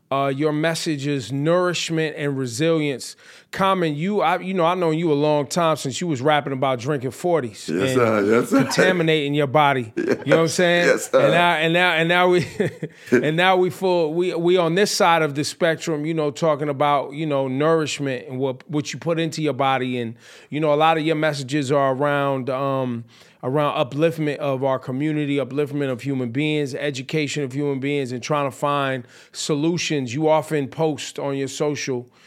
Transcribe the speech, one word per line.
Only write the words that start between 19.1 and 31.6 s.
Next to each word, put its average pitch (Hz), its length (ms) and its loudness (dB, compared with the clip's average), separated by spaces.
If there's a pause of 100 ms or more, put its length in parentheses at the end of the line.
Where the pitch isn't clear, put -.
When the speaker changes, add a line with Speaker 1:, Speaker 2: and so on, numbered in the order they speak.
Speaker 1:
into 160 220 -2
your 147 120 0
body. 127 460 0
And, 113 160 -6 (360)
you 139 80 -4
know, 156 140 2
a - 20 4
lot 160 220 4
of 156 80 -2
your 160 100 2
messages 143 560 -2
are 139 220 2
around, 139 560 0
um, 131 540 -2 (400)
around 143 320 0 (140)
upliftment 151 480 0
of 135 260 -2
our 131 160 0
community, 143 560 -2
upliftment 139 560 -2
of 123 100 -6
human 131 300 -4
beings, 147 420 -2
education 143 680 -4
of 127 80 -6
human 143 300 -2
beings, 139 320 -2
and 120 100 -8
trying 143 260 0
to 123 60 -14
find 139 500 0 (280)
solutions. 151 800 -2
You 156 160 0
often 151 400 0
post 151 500 -4
on 143 160 -4
your 135 140 -4
social, 135 600 -4 (180)